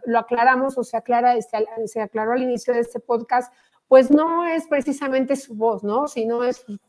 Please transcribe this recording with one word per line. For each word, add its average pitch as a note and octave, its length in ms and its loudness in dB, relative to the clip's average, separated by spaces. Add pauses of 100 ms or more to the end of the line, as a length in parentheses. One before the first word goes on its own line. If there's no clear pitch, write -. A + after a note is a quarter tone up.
lo A#3 140 0
aclaramos B3+ 580 2
o B3 60 -2
se - 140 -6
aclara, A#3+ 380 2
este, A3 220 -4
al-, G#3+ 80 -2 (220)
se A3+ 120 -8
aclaró A3 340 -4
al B3+ 100 0
inicio B3 320 -2
de A#3 60 2
este A#3 180 -8
podcast, A#3+ 520 -2 (360)
pues C4 240 8
no E4 340 4
es E4 220 -4
precisamente C4+ 680 -2
su B3+ 200 -10
voz, G#3+ 280 -2
¿no? A3+ 240 -2
Sino A#3 360 -4
es B3 200 -4 (260)